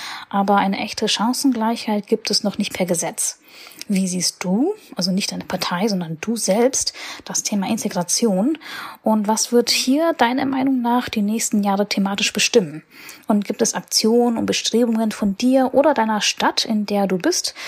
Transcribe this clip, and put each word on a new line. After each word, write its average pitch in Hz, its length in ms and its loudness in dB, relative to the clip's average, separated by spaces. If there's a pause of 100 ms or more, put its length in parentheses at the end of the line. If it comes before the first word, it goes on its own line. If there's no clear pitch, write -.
(300)
aber 202 280 2
eine 196 220 2
echte 220 280 -4
Chancengleichheit 226 1000 0
gibt - 240 0
es - 120 0
noch 196 140 -2
nicht - 160 -4
per 180 140 -2
Gesetz. - 500 -4 (500)
Wie 190 200 0
siehst 180 360 -4
du, 233 300 0 (220)
also 190 160 0
nicht 190 220 -2
deine 180 100 -10
Partei, 185 440 -2
sondern 175 340 -4
du 226 160 -4
selbst, 226 560 0 (320)
das - 180 -6
Thema 196 240 -2
Integration? 214 920 0 (460)
Und 220 240 2
was 220 240 0
wird 240 180 4
hier 320 480 2
deiner 254 280 2
Meinung 269 360 0
nach 247 280 2
die 214 120 -2
nächsten 214 400 0
Jahre 202 280 2
thematisch 202 420 0
bestimmen? 156 520 0 (440)
Und 208 160 2
gibt - 180 -6
es 220 120 2
Aktionen 233 640 2
und 202 80 -2
Bestrebungen 220 680 0
von 202 240 0
dir 254 380 2
oder 285 200 4
deiner 214 280 0
Stadt, - 420 0
in 214 220 0
der 202 200 0
du 185 120 0
bist, - 360 -2 (140)